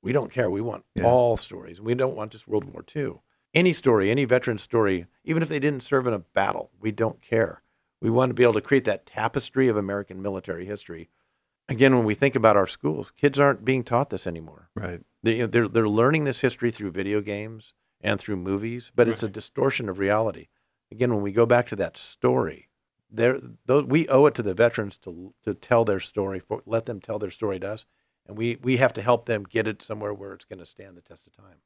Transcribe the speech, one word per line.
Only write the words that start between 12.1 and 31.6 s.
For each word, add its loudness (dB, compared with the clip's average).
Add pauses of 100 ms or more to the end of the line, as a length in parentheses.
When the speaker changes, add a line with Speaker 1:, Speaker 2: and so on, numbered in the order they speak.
Speaker 1:
think 0
about 6
our 4
schools, -6
kids 0
aren't 2
being 0
taught 0
this -8
anymore. -12
Speaker 2:
Right. -8 (220)
Speaker 1:
They, 2
you -4
know, 0
they're, 2
they're 2
learning 2
this -4
history 0
through -8
video -4
games -10 (280)
and -2
through -8
movies, -6
but 4
it's -2
a -4
Speaker 3:
Right. -6
Speaker 1:
distortion -4
of -8
reality. 0 (420)
Again, 0
when -2
we -4
go 4
back 4
to -8
that -6
story, -2 (420)
there, 0 (280)
tho-, 4
we 0
owe 6
it 4
to -6
the -2
veterans 0
to, -16 (100)
to -4
tell 2
their 0
story, -6
for, -8
let -4
them -10
tell -8
their -6
story -6
to -10
us, -12 (400)
and -18
we, -4
we 0
have 4
to -8
help 0
them -4
get -2
it -8
somewhere -8
where -14
it's -20
gonna -18
stand -20
the -20
test -20
of -20
time. -20